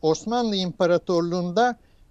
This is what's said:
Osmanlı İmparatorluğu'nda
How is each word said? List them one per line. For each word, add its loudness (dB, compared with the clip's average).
Osmanlı 0
İmparatorluğu'nda 0